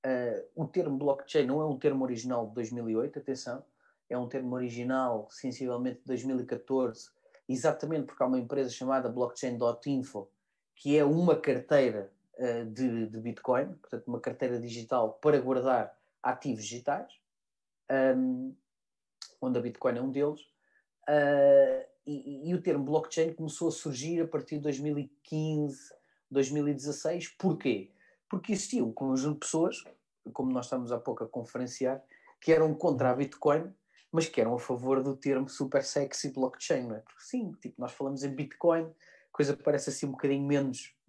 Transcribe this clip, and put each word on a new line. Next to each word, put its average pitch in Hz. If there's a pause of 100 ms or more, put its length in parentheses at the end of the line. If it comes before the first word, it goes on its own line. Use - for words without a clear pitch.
Eh, 123
o 160
termo 151
blockchain 139
não 143
é 156
um 139
termo 135
original 120
de 110
dois 117
mil 117
e 110
oito, 143
atenção, 131 (460)
é 123
um 123
termo 127
original, 123
sensivelmente, 123
de -
dois 123
mil 131
e 123
catorze, 123 (380)
exatamente 147
porque -
há 127
uma 131
empresa 127
chamada 127
blockchain 123
dot 120
info, 123 (440)
que 143
é 151
uma 160
carteira, 123 (240)
eh, 117
de, 113
de 110
Bitcoin, 127
portanto -
uma 117
carteira 123
digital 117
para 147
guardar 127 (260)
ativos 123
digitais, 123 (760)
ahm, 131 (880)
onde 127
a 113
Bitcoin 117
é 123
um 135
deles, 147 (680)
ah, 139 (200)
e, 139
e, -
e 180
o 175
termo 147
blockchain 160
começou 160
a -
surgir 156
a 165
partir 156
de 147
dois 139
mil 147
e 143 (140)
quinze, 151 (360)
dois 135
mil 147
e 147
dezasseis. 147
Porquê? 131 (360)
Porque 202
existia 220
um 110
conjunto 135
de 147
pessoas, 170 (480)
como 131
nós 120
estamos 123
há 117
pouco 113
a 110
conferenciar, 127 (380)
que 160
eram 160
contra 131
a 127
Bitcoin, 147 (380)
mas 160
que -
eram 113
a 120
favor 131
do 135
termo 135
super 135
sexy 139
blockchain, 131
não 107
é? 110
Porque -
sim, 220
tipo, 123
nós 123
falamos 139
em 139
Bitcoin, 165 (420)
coisa 143
parece -
assim 143
um 139
bocadinho 139
menos 139 (140)